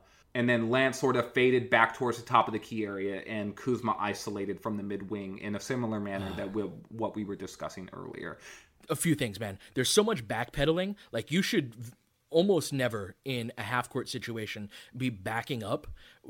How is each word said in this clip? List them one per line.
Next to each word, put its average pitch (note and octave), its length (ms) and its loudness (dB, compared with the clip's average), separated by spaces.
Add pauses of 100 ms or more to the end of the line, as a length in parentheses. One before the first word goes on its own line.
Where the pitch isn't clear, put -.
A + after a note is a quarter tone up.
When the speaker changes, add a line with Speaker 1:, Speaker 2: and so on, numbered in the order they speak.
(340)
Speaker 1:
and B2 140 2
then A2+ 220 4
Lance C3 280 4
sort B2+ 180 4
of - 160 2
faded B2+ 380 6
back A2+ 260 6
towards A#2+ 220 0
the A2+ 60 -12
top B2+ 220 6
of G#2+ 60 -6
the G#2+ 80 -2
key A2 240 -4
area, G2 420 -4
and G2+ 300 -4
Kuzma A2+ 420 0
isolated G2 640 -2
from G#2+ 160 -2
the G2+ 80 -4
mid G2 260 -4
wing G2 280 -6
in G#2 180 -4
a G2 40 -4
similar A#2+ 380 -2
manner G2 380 -4
that G2 160 -6
we, G#2+ 100 0 (280)
what G#2+ 260 -4
we G#2+ 80 -2
were F#2+ 120 -6
discussing F#2 560 -10
earlier. E2+ 460 -10 (500)
Speaker 2:
A D3+ 80 0
few D#3+ 200 2
things, G#2+ 240 -4
man. G2+ 180 -6 (160)
There's E3+ 160 2
so G#3+ 140 6
much E3+ 240 -2
backpedaling. D#3+ 640 0 (180)
Like, A#2 180 -2
you F3+ 120 4
should C#3+ 320 0
v-, A#2 180 -12 (380)
almost E3+ 420 4
never A2+ 420 -2 (100)
in A#2+ 320 -4
a A#2 60 -6
half-court A#2+ 460 -2
situation A2 640 -6 (260)
be B2+ 120 0
backing A2 540 -4
up G2+ 240 -2 (440)